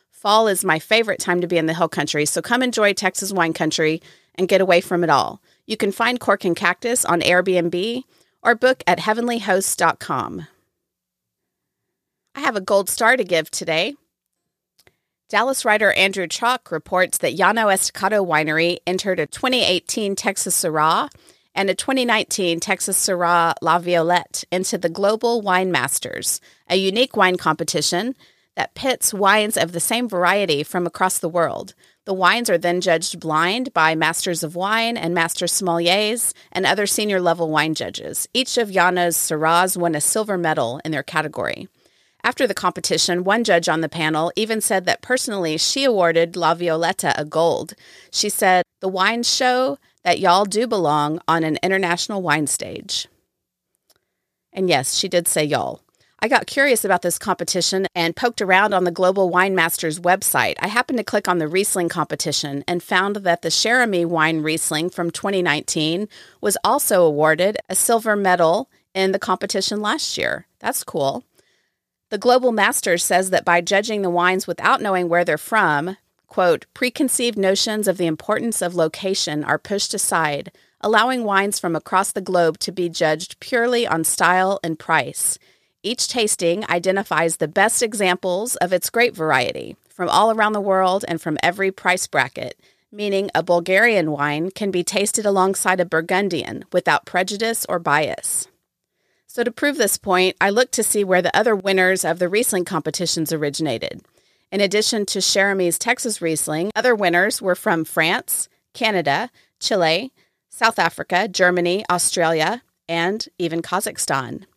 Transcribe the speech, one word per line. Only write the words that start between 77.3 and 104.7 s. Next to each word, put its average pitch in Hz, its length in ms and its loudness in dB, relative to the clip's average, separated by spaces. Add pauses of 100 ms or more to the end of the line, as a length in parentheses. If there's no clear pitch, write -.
notions 196 520 0
of 185 100 0
the 175 80 0
importance 214 560 -2
of 180 120 -4
location 160 720 -2
are 151 140 0
pushed - 340 -4
aside, 160 600 -2 (280)
allowing 226 440 2
wines 202 340 0
from 170 180 -2
across 190 360 0
the 202 100 -4
globe 175 380 2
to 185 120 -6
be 175 160 -2
judged 165 520 -2
purely 240 460 0
on 160 180 0
style 185 580 2
and 165 160 -4
price. - 600 -2 (440)
Each 226 260 -4
tasting 208 600 0
identifies 175 640 0
the 156 120 -2
best 196 340 2
examples 196 720 -2
of 180 160 0
its 180 160 0
grape 240 260 2
variety 156 640 -2 (120)
from 180 200 -6
all 214 220 4
around 214 220 2
the 208 80 -2
world 190 480 2
and 165 120 -4
from 156 220 -4
every 190 280 0
price 185 360 0
bracket, - 520 -4 (320)
meaning 202 440 -2
a 165 80 0
Bulgarian 180 680 2
wine 147 400 -2
can 202 200 -4
be 175 120 0
tasted 208 440 -2
alongside 190 540 2
a 175 40 2
Burgundian 170 880 -2
without 175 340 2
prejudice 208 640 -4
or 180 100 -2
bias." 151 720 -2 (840)
So 240 80 -2
to 233 80 0
prove 285 280 -2
this 202 200 2
point, 185 420 2
I 190 100 4
looked 240 240 0
to 220 100 0
see 208 180 0
where 185 180 4
the 175 160 0
other 220 200 4
winners 190 480 2
of 170 160 -2
the 180 80 0
Riesling 202 360 0
competitions 165 680 -4
originated. 147 680 -4 (520)
In 196 80 -2
addition 202 460 0